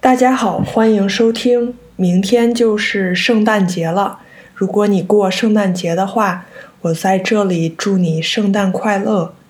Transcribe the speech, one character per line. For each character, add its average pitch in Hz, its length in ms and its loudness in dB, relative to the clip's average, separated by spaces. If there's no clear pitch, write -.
大 254 140 4
家 254 180 4
好， 202 280 -2
欢 220 320 2
迎 202 160 0
收 226 240 2
听。 240 420 0
明 180 260 2
天 233 320 2
就 226 240 2
是 190 360 -2
圣 214 300 0
诞 208 220 2
节 170 220 -4
了， 190 320 -2
如 190 120 -2
果 208 200 0
你 196 160 2
过 196 280 2
圣 214 220 0
诞 202 220 2
节 170 200 -4
的 185 120 0
话， 190 400 -2
我 165 120 0
在 190 240 0
这 208 240 0
里 170 340 0
祝 196 220 -2
你 160 240 0
圣 202 300 -2
诞 196 180 0
快 202 280 -2
乐 202 360 -2